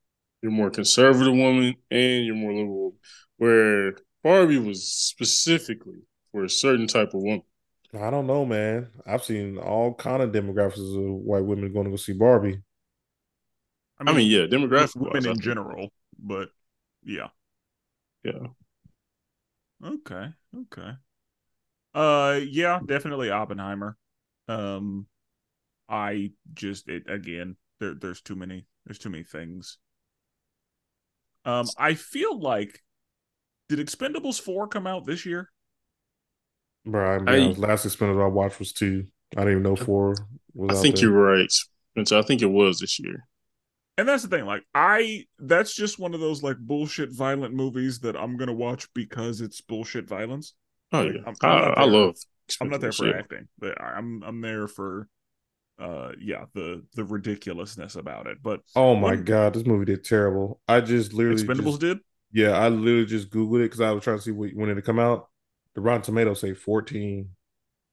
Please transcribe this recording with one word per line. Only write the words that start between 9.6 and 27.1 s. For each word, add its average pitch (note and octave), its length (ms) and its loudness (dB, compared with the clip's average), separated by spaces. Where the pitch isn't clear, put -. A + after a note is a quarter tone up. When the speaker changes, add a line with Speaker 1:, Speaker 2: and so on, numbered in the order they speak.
Speaker 2:
kind C3 260 -2
of A#2 100 0
demographics G2+ 460 0
of G2 200 -2
white G2 300 0
women G2 280 -2
going G2+ 120 0
to G2 60 -4
go G2 60 -6
see G2 160 -8
Barbie. G2+ 480 4
Speaker 3:
I C#3 60 -10
Speaker 1:
I D3 80 6
mean, B2+ 120 6
Speaker 3:
mean, G#2+ 40 6
Speaker 1:
yeah, G2 160 6
demographic C3+ 500 4
Speaker 3:
women B2+ 300 -2
Speaker 1:
wise, - 20 0
I A2+ 60 0
Speaker 3:
in A2+ 80 -2
Speaker 1:
think. - 0 -
Speaker 3:
general, G#2 480 -6
but G2 320 -8
yeah. D2 260 -10
Speaker 1:
Yeah. - 240 -8
Speaker 3:
Okay, D3+ 440 -12
okay. E3 360 -16
Uh, C#3+ 500 2
yeah, E3 420 0
definitely C#3 440 -4
Oppenheimer. G2+ 680 -6
Um, G2+ 600 -8
I G#2 440 -6
just, G2 360 -10
it, - 200 -10
again, F2+ 460 -10